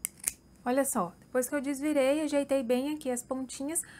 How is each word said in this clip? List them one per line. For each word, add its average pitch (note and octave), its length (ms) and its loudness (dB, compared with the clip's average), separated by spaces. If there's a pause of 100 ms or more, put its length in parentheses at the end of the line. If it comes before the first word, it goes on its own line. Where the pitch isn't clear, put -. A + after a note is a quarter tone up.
(640)
Olha C4 220 2
só, F#3 340 0
depois B3+ 300 -2
que D4 60 -4
eu C#4+ 40 2
desvirei, C#4 640 2
ajeitei C#4 420 2
bem B3+ 300 0
aqui C#4+ 180 -4
as A#3+ 100 -2
pontinhas, C4+ 600 -4 (180)